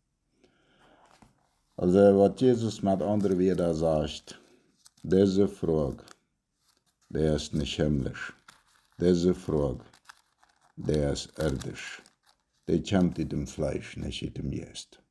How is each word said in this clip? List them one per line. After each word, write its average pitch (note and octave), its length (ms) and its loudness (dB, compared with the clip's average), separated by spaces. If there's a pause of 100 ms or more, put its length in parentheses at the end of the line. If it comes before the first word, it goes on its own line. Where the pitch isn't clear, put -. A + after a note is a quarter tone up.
(1800)
Also, F2+ 220 4 (180)
was G2 240 4
Jesus A#2 400 2
mit F#2+ 200 0
anderen G2 360 0
wieder F2 380 0
sagt, D#2 680 -2 (640)
diese F#2+ 440 4
Frage, D#2 560 -2 (1040)
die - 100 -6
ist D2+ 340 0
nicht D2 220 -4
himmlisch. C#2+ 580 -2 (680)
Diese F2 360 2
Frage, C#2 500 -4 (880)
die - 180 -4
ist C#2+ 440 -2
irdisch. - 640 -6 (680)
Die E2+ 160 0
kommt F2+ 340 0
in D2+ 120 -6
dem D2 180 -6
Fleisch, - 500 -8
nicht D2 240 -10
in - 140 -10
dem C#2 160 -8
Geist. - 600 -14